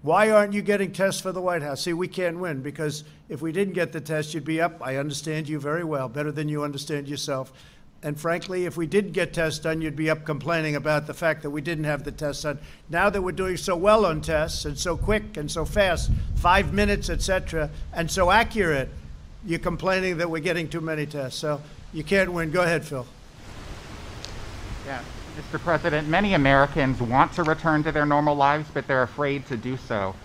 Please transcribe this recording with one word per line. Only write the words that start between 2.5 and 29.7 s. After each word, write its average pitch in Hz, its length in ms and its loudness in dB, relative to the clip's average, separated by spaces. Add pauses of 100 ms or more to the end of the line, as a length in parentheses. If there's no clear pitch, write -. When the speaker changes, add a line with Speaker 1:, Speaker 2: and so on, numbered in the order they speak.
Speaker 1:
because 151 420 -4 (240)
if 151 140 -8
we 160 100 -2
didn't 190 220 0
get 170 180 0
the 156 100 -8
test, 151 320 -4
you'd 151 120 -6
be 160 160 0
up. 165 200 0
I 131 140 -4
understand 151 540 -4
you 151 100 -4
very 151 240 -2
well, 143 240 -2
better 147 240 -4
than 151 160 -4
you 147 160 -2
understand 143 460 -6
yourself. 131 420 -6 (500)
And 147 160 -4
frankly, 175 480 -2
if 170 120 -6
we 170 100 -2
didn't 185 240 2
get 170 220 -2
tests 156 260 0
done, 160 220 -2
you'd 151 160 -4
be 156 120 2
up 156 140 0
complaining 151 540 -2
about 147 280 0
the 143 80 -10
fact 156 300 0
that 147 60 -4
we 147 100 -4
didn't 156 240 -4
have 147 220 -2
the 143 80 -6
tests 143 300 -6
done. 147 140 -2 (320)
Now 180 200 4
that 196 120 0
we're 180 120 -2
doing 185 240 -2
so 185 180 0
well 208 300 6
on 156 160 0
tests 156 420 0
and 147 140 -6
so 170 180 -2
quick 208 400 0
and 147 160 -6
so 160 140 -2
fast, 185 440 2 (260)
five 185 360 4
minutes, 202 380 2
et 165 120 0
cetera, 160 480 0 (220)
and 165 180 -4
so 180 220 4
accurate, 190 560 4 (580)
you're 165 140 -2
complaining 185 600 0
that 170 100 2
we're 160 100 -2
getting 165 300 0
too 165 100 -4
many 156 260 -2
tests. 143 320 -6
So 151 220 -2 (320)
you 151 140 -6
can't 190 260 4
win. 165 200 -2
Go 180 100 4
ahead, 165 240 2
Phil. 131 200 -6 (1800)
Speaker 2:
Yeah. 131 140 -8 (340)
Mister 151 240 -8
President, 156 480 0
many 190 280 4
Americans 139 680 4
want 131 320 4
to 180 100 0
return 156 400 2
to 156 80 0
their 147 140 2
normal 147 280 4
lives, 147 400 4
but 139 140 -2
they're 131 160 4
afraid 139 440 -2
to 127 100 -4
do 123 180 -4